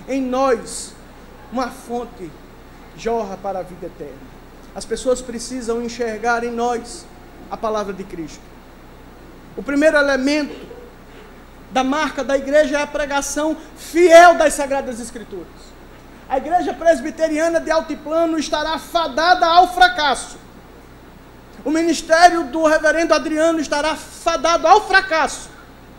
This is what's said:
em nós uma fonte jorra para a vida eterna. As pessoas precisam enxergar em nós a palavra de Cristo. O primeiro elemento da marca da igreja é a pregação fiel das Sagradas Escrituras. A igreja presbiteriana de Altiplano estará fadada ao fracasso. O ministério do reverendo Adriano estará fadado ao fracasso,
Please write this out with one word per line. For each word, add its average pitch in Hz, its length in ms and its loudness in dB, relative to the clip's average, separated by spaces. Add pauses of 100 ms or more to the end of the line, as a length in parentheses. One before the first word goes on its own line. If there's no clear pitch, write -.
em 269 140 -4
nós 254 720 -2 (580)
uma 240 180 -4
fonte 240 640 -12 (640)
jorra 214 480 -6
para 190 180 -6
a - 20 -6
vida 180 240 -14
eterna. 135 480 -16 (400)
As 196 100 -12
pessoas 254 380 -2
precisam 233 580 -8
enxergar 233 600 -4
em 240 80 -6
nós 240 560 -6 (420)
a 202 80 -12
palavra 208 380 -6
de 185 80 -12
Cristo. 170 380 -14 (1160)
O 208 60 -10
primeiro 294 340 2
elemento 285 680 -2 (1040)
da 254 140 0
marca 277 400 -2
da 269 120 0
igreja 277 420 2
é 294 40 -2
a 294 40 -4
pregação 294 720 -4 (200)
fiel 339 580 8
das 311 180 2
Sagradas 262 480 -6
Escrituras. 208 460 -14 (840)
A 262 100 -4
igreja 320 360 -2
presbiteriana 320 840 0
de 311 100 -2
Altiplano 320 680 -2
estará 311 420 -2
fadada 339 680 2
ao 359 260 6
fracasso. 349 680 2 (1200)
O 254 60 -4
ministério 330 760 2
do 320 220 -2
reverendo 311 480 2
Adriano 311 440 0
estará 294 380 -4
fadado 330 680 -2
ao 403 200 6
fracasso, 320 640 0 (500)